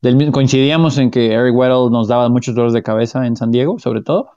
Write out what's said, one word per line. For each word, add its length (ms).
del 140
mismo, 180
coincidíamos 640
en 140
que 220
Eric 220
Weddle 360
nos 160
daba 220
muchos 260
dolores 180
de 80
cabeza 460
en 80
San 160
Diego, 260
sobre 240
todo. 360